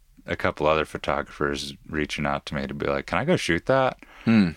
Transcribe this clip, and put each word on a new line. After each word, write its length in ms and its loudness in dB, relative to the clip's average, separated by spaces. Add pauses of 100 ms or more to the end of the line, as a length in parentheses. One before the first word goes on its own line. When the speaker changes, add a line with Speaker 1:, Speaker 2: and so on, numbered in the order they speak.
(260)
Speaker 1:
a 100 -4
couple 300 0
other 180 4
photographers 880 -4 (140)
reaching 380 -4
out 200 -2
to 80 -8
me 120 -4
to 80 -8
be 120 -6
like, 200 -2
"Can 120 -2
I 60 -2
go 120 2
shoot 300 -2
that?" 320 2 (260)
Speaker 2:
Hmm. 320 6